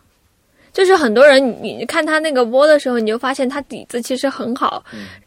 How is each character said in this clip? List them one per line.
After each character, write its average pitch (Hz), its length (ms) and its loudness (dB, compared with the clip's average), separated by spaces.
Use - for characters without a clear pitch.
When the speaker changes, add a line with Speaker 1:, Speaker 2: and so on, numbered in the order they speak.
Speaker 1:
就 381 140 2
是 370 80 4
很 294 180 2
多 247 140 6
人， 269 340 4
你 127 240 -10
看 302 220 -4
他 311 140 -2
那 311 100 -4
个 254 160 0
播 254 180 2
的 302 140 6
时 277 100 -4
候， 247 80 -2
你 226 80 -2
就 220 140 -2
发 262 160 -4
现 262 140 -2
他 277 140 -6
底 - 260 -16
子 240 120 -8
其 254 160 -6
实 277 120 -4
很 247 260 -6
好。 - 300 -4
Speaker 2:
嗯。 208 120 -16